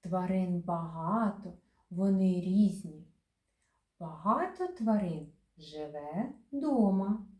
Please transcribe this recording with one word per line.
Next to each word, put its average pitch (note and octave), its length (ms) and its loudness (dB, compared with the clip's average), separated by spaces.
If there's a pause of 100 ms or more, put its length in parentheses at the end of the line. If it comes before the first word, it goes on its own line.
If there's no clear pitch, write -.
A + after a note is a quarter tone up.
Тварин F3+ 600 0
багато, E3+ 920 -2 (360)
вони F#3 520 4
різні. F3 680 2 (920)
Багато A3 680 0
тварин G3 600 0 (300)
живе D3+ 760 -8 (180)
дома. G#3+ 760 2 (140)